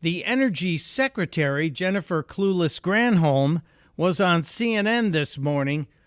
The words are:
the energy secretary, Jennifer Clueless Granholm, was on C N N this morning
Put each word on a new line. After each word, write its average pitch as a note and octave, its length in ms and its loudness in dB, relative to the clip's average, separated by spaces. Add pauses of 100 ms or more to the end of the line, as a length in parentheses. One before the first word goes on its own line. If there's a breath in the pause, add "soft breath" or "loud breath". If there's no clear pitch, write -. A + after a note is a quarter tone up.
the E3+ 220 -2
energy F#3+ 540 0
secretary, D#3+ 960 -2
Jennifer F3+ 500 -2
Clueless F#3 580 0
Granholm, E3 840 2 (340 soft breath)
was F3 240 0
on F3 220 4
C A#3 320 -2
N G#3 100 0
N A3 280 2
this D3 260 -2
morning C#3+ 480 -2 (200 soft breath)